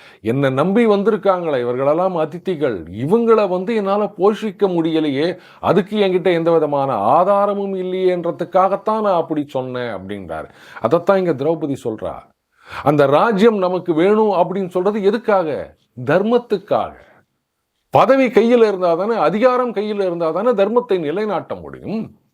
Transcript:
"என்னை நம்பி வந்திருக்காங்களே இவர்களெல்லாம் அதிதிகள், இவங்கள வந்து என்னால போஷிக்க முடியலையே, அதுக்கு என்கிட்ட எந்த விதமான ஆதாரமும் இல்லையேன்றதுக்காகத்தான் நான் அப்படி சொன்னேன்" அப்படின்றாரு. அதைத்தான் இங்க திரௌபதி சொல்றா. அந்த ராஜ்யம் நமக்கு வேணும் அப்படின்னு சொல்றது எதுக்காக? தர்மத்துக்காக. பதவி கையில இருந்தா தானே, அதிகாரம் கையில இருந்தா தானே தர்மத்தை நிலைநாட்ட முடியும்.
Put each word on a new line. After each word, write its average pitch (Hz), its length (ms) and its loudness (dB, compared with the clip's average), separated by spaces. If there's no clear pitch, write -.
"என்னை 135 300 0
நம்பி 190 360 2
வந்திருக்காங்களே 190 760 0
இவர்களெல்லாம் 143 560 0
அதிதிகள், 147 720 -4
இவங்கள 208 580 2
வந்து 185 280 -4
என்னால 208 300 0
போஷிக்க 202 640 -2
முடியலையே, 160 720 -2
அதுக்கு 190 360 0
என்கிட்ட 185 360 0
எந்த 165 200 2
விதமான 143 420 0
ஆதாரமும் 196 800 2
இல்லையேன்றதுக்காகத்தான் 185 1300 -2
நான் 190 200 0
அப்படி 156 280 -4
சொன்னேன்" 127 460 -6
அப்படின்றாரு. 92 560 -10
அதைத்தான் 165 380 2
இங்க 180 140 0
திரௌபதி 147 520 -2
சொல்றா. 101 300 -6
அந்த 143 240 4
ராஜ்யம் 202 520 4
நமக்கு 180 360 -2
வேணும் 208 360 2
அப்படின்னு 185 380 0
சொல்றது 196 340 -2
எதுக்காக? 185 720 -2
தர்மத்துக்காக. 185 880 0
பதவி 247 360 4
கையில 226 400 4
இருந்தா 180 280 0
தானே, 202 200 -2
அதிகாரம் 220 600 2
கையில 208 200 -4
இருந்தா 170 360 -2
தானே 196 200 0
தர்மத்தை 208 480 0
நிலைநாட்ட 170 560 -4
முடியும். 87 640 -12